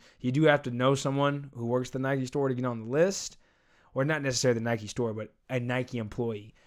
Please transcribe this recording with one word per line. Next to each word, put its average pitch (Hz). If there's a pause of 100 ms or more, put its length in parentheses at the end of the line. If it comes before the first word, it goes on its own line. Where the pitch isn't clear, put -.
(180)
You 123
do 147
have 147
to 123
know 127
someone 143
who 117
works 123
at -
the 135
Nike 135
store 139
to 127
get 127
on 120
the 113
list, 170 (580)
or 135
not 151
necessarily 127
the 113
Nike 110
store, 117
but 110 (160)
a 127
Nike 127
employee 110 (120)